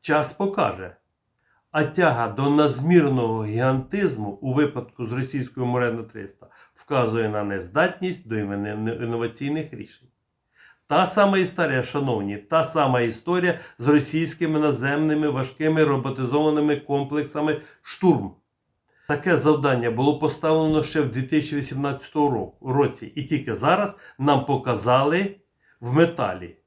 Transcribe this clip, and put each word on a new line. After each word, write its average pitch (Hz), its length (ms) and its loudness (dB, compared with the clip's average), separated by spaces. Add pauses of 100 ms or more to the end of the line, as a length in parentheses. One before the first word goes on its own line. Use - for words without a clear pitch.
Час 147 320 0
покаже. 101 600 -4 (760)
А 151 120 0
тяга 135 440 2
до 127 220 -2
надмірного 139 960 4
гігантизму 131 840 0
у 123 240 -6
випадку 135 540 -2
з 113 40 -8
російською 131 540 -6
Мурена 120 380 -2
триста - 440 -18 (260)
вказує 113 560 0
на 104 140 -2
нездатність 107 840 -4
до 110 80 -6
інвен-, 107 680 -4
інноваційних 117 680 -6
рішень. - 340 -18 (800)
Та 175 180 4
сама 196 320 4
історія, 160 460 0
шановні, 110 540 -2
та 160 260 0
сама 135 380 0
історія 170 580 0 (200)
з 120 80 -2
російськими 156 720 2
наземними 151 720 0
важкими 156 540 0
роботизованими 143 920 2
комплексами 147 840 -2 (200)
«Штурм». 123 500 0 (760)
Таке 147 300 2
завдання 135 540 2
було 135 280 2
поставлено 156 640 0
ще 151 180 -2
в 131 100 -2
дві 127 100 -4
тисячі 151 340 -2
вісімнадцятому 139 760 -2
ро-, 120 440 -4
році, 131 420 0
і 143 80 -6
тільки 131 320 -4
зараз 180 400 0 (240)
нам 135 260 2
показали 135 880 0 (460)
в 120 120 -6
металі. 104 720 0